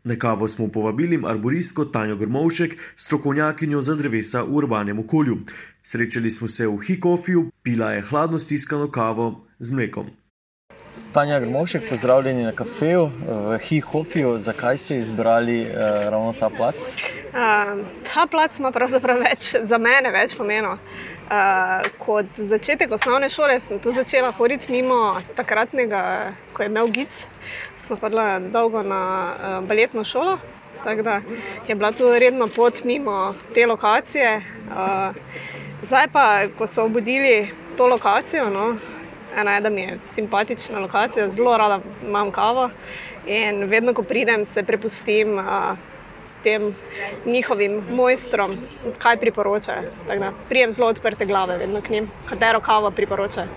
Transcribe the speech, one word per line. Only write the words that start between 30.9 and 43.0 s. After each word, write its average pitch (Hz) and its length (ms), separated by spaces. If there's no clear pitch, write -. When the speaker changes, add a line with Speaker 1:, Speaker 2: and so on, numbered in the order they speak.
Speaker 3:
da 208 180
je 220 120
bila 208 160
tu 240 140
redno 247 340
pot 233 340
mimo 208 520
te 233 160
lokacije. 233 720
Eh, 190 800
zdaj 269 260
pa, 277 180
ko 220 160
so 220 180
obudili 226 640
to 202 140
lokacijo, 247 640
no, 208 280
ena 208 200
je, 202 80
da 214 100
mi 202 120
je 185 160
simpatična 214 680
lokacija, 202 500
zelo 233 260
rada 208 240
imam 208 300
kavo 226 400